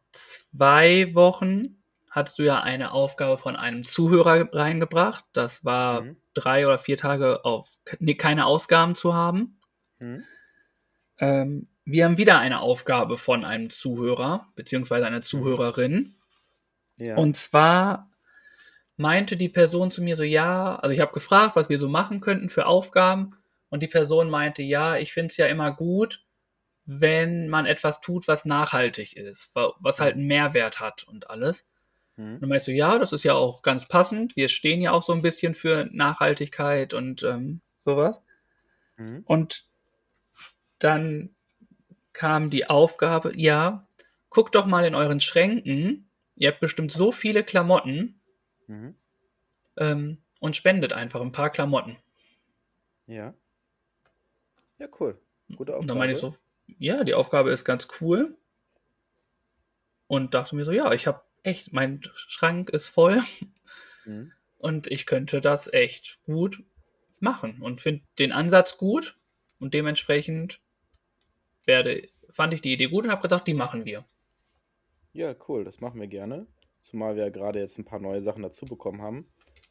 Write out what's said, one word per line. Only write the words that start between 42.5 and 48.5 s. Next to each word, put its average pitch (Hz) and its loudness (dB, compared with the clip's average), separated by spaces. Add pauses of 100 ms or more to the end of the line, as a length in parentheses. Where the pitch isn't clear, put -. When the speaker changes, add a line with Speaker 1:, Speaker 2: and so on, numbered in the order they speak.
Speaker 1:
die 139 -2
Aufgabe, 165 4
ja, 160 2 (420)
guckt - 4
doch 202 6
mal 180 2
in 160 2
euren 147 2
Schränken, 185 0 (260)
ihr 139 2
habt - -4
bestimmt 156 -4
so 190 2
viele 214 -2
Klamotten, 180 0 (500)